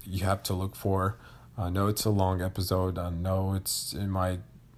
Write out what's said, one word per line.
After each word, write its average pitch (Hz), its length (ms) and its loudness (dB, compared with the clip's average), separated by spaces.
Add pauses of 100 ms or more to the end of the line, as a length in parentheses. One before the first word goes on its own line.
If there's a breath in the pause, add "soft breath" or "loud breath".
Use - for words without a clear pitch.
you 92 220 -4
have 98 200 2
to 98 100 -2
look 95 200 -2
for. 98 440 0 (400 loud breath)
I 90 100 -2
know 98 200 2
it's 104 180 0
a 107 40 4
long 95 300 4
episode. 92 560 0
I 87 140 -4
know 95 420 0
it's, - 400 -4
it 101 140 -4
might, 92 340 0 (380)